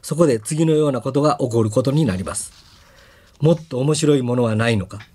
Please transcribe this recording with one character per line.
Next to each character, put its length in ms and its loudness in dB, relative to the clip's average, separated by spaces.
そ 140 -8
こ 100 4
で 140 2
次 260 -2
の 80 2
よ 140 2
う 40 0
な 80 -4
こ 120 -6
と 100 0
が 180 2
起 120 -2
こ 100 2
る 80 2
こ 140 0
と 80 0
に 140 2
な 100 -4
り 80 -6
ま 100 -8
す。 180 -10
も 120 4
っ 160 0
と 120 -6
面 140 0
白 240 2
い 60 0
も 120 -2
の 80 2
は 120 0
な 140 2
い 80 2
の 100 -2
か。 120 -16